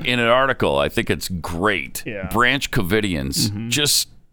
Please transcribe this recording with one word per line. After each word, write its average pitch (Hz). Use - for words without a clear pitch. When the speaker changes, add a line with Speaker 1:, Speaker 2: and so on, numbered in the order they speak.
Speaker 1:
in 123
an 117
article. 120
I 71
think -
it's 80
great. 87
Speaker 2:
Yeah. 98
Speaker 1:
Branch 123
Covidians 95
Speaker 2:
Mm-hmm. 107
Speaker 1:
just 139